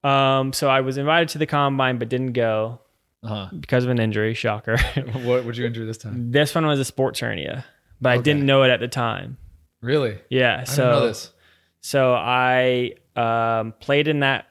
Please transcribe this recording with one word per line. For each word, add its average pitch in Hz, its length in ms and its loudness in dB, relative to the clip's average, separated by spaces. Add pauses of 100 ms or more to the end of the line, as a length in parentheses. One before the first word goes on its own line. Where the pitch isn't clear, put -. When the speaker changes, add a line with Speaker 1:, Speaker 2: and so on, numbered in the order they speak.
Speaker 1:
Um, 135 440 2
so 143 160 -2
I 135 120 4
was 131 180 -4
invited 156 320 2
to 151 80 -10
the 151 80 0
combine, 135 520 0
but 117 100 -6
didn't 127 240 -2
go 113 480 -2 (420)
Speaker 2:
Uh-huh. 104 280 -8 (100)
Speaker 1:
because 127 240 0
of 123 60 0
an 120 100 2
injury. 110 340 0
Shocker. 110 420 -2 (100)
<laughs> 123 260 -6 (120)
Speaker 2:
What, 123 200 0
what'd 117 120 -8
you 123 100 -4
injure 113 200 -6
this 110 120 -10
time? 120 340 -8
Speaker 1:
This 143 220 2
one 160 120 2
was 147 140 2
a 131 40 0
sports - 360 -4
hernia, 107 440 -6 (360)
but 127 100 2
I 123 40 4
Speaker 2:
Okay. 123 80 0
Speaker 1:
didn't 143 240 2
know 135 180 6
it 127 60 6
at 120 100 2
the 120 80 -4
time. 117 480 -6 (460)
Speaker 2:
Really? 120 360 -2 (120)
Speaker 1:
Yeah. 127 320 2
Speaker 2:
I - 20 -10
Speaker 1:
So, 131 180 0
Speaker 2:
didn't 120 180 4
know 117 60 2
this. - 260 -6 (480)
Speaker 1:
so 131 340 2
I, 127 800 2 (200)
um, 113 640 0
played 143 300 2
in 147 120 2
that 135 300 0